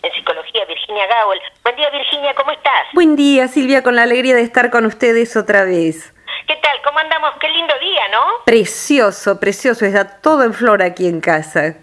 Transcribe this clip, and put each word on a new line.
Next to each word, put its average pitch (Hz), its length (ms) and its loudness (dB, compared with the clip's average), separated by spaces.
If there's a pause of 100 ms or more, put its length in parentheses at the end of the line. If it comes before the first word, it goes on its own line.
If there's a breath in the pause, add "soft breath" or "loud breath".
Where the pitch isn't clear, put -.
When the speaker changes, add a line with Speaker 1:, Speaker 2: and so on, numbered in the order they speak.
Speaker 1:
en 254 100 -4
psicología, - 520 -6
Virginia 196 420 -6
Gaul. 208 320 0 (240)
Buen 240 140 -2
día, 294 140 -2
Virginia, 285 440 -4
¿cómo 277 160 -2
estás? 277 440 -2
Speaker 2:
Buen 311 220 6
día, 277 320 4
Silvia, 262 340 2
con 247 120 2
la 233 80 4
alegría 247 320 2
de 233 80 4
estar 240 280 2
con 233 160 2
ustedes 233 500 0
otra 208 280 2
vez. 165 480 -2 (360 loud breath)
Speaker 1:
¿Qué 302 80 -2
tal? 294 280 -2
¿Cómo 294 140 0
andamos? 311 320 -2 (100)
Qué 311 80 -4
lindo 320 320 -2
día, 320 300 -2
¿no? 220 100 2 (240)
Speaker 2:
Precioso, 208 920 0
precioso, 220 460 -2
está 196 360 -2
todo 311 220 2
en 226 100 2
flor 214 300 2
aquí 180 240 -2
en 170 140 -2
casa. 156 640 -2